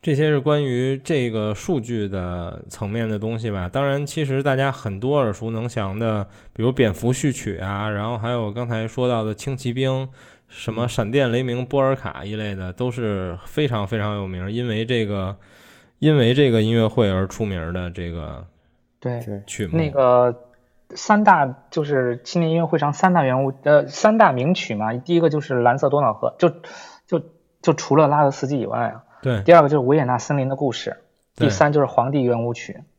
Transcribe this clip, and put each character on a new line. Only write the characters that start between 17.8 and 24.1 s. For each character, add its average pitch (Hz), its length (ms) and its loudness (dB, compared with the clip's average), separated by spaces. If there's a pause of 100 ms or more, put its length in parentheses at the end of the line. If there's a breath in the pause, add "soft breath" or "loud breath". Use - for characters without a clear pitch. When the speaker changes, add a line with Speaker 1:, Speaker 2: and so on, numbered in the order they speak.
Speaker 1:
这 87 200 -8
个 78 340 -10 (560)
Speaker 2:
对。 117 460 -8
Speaker 1:
曲 - 200 -8
目。 90 120 -4
Speaker 2:
那 156 120 0
个 123 580 2 (420)
三 208 340 2
大， 175 220 8 (240)
就 156 140 -2
是 127 380 0
青 - 200 -2
年 160 80 0
音 160 80 2
乐 165 80 0
会 160 120 0
上 143 140 0
三 185 200 4
大 170 120 4
圆 131 200 2
舞， 135 80 -2 (100)
呃， 143 240 6
三 220 320 2